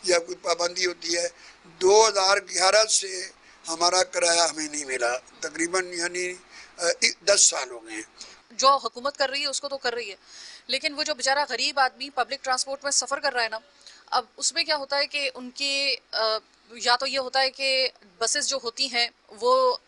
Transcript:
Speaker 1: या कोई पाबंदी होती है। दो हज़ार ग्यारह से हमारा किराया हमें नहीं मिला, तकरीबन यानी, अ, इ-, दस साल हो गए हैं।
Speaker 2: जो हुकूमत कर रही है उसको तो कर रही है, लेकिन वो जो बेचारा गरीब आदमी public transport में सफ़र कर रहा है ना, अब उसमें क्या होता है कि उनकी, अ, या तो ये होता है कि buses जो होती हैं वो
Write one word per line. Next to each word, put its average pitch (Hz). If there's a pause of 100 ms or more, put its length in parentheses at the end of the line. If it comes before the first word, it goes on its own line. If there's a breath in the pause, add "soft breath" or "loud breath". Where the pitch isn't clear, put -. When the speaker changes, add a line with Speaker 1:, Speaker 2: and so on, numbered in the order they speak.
Speaker 1:
या 175
कोई 175
पाबंदी 175
होती 175
है। 170 (540 loud breath)
दो 208
हज़ार 202
ग्यारह 190
से 190 (360 soft breath)
हमारा 175
किराया 170
हमें 156
नहीं 147
मिला, 123
तकरीबन 170
यानी, 175 (520 loud breath)
अ, 170 (120)
इ-, 226 (120)
दस 202
साल 143
हो 120
गए 113
हैं। 107 (540 loud breath)
Speaker 2:
जो 277
हुकूमत 247
कर 277
रही 277
है 294
उसको 277
तो 285
कर 247
रही 233
है, 190 (520 loud breath)
लेकिन 285
वो 285
जो 302
बेचारा 277
गरीब 269
आदमी 254
public 277
transport 262
में 277
सफ़र 269
कर 277
रहा 240
है 220
ना, 220 (520 loud breath)
अब 247 (100)
उसमें 294
क्या 311
होता 285
है 285
कि 285
उनकी, 277 (180)
अ, 220 (380)
या 240
तो 254
ये 262
होता 262
है 269
कि 262 (300)
buses 233
जो 269
होती 254
हैं 240 (280)
वो 254